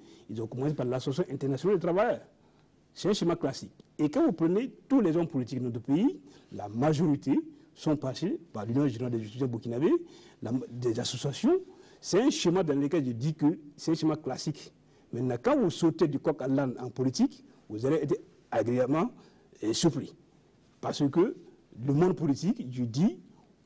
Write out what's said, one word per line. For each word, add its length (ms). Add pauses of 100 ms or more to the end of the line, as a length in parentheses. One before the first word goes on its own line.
(280)
ils 140
ont 40
commencé 280
par 120
l'Association 460
internationale 440
des 60
travailleurs. 380 (720)
C'est 160
un 40
schéma 240
classique. 360 (260)
Et 120
quand 140
vous 80
prenez 380 (160)
tous 140
les 160
hommes 100
politiques 320
de 60
notre 160
pays, 400 (320)
la 160
majorité 680 (380)
sont 220
passés 420 (140)
par 120
l'Union 220
générale 320
des 80
étudiants 220
burkinabés, 440 (480)
la, 120 (180)
des 300
associations. 580 (420)
C'est 200
un 100
schéma 320
dans 160
lequel 260
je 80
dis 220
que 240 (180)
c'est 140
un 40
schéma 200
classique. 580 (400)
Maintenant, 300
quand 160
vous 120
sautez 360
du 140
coq 220
à 40
l'âne 320
en 120
politique, 540 (240)
vous 180
allez 100
être 180 (380)
agréablement, 580 (540)
euh, 80
surpris. 420 (680)
Parce 280
que 260 (500)
le 80
monde 200
politique, 580
je 140
dis, 340 (480)